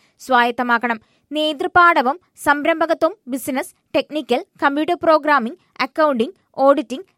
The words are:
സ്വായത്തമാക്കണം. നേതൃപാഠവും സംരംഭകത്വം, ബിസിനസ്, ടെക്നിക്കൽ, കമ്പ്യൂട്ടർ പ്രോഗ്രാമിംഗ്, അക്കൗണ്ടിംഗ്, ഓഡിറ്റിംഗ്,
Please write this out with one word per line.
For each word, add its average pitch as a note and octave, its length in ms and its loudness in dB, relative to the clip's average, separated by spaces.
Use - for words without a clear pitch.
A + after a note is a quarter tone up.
സ്വായത്തമാക്കണം. A#3+ 760 0
നേതൃപാഠവും D#4 840 2
സംരംഭകത്വം, D#4+ 720 0
ബിസിനസ്, C4 480 -8
ടെക്നിക്കൽ, D4 500 -2
കമ്പ്യൂട്ടർ D4+ 380 0
പ്രോഗ്രാമിംഗ്, D4+ 640 0
അക്കൗണ്ടിംഗ്, C#4 560 -2
ഓഡിറ്റിംഗ്, C#4 500 0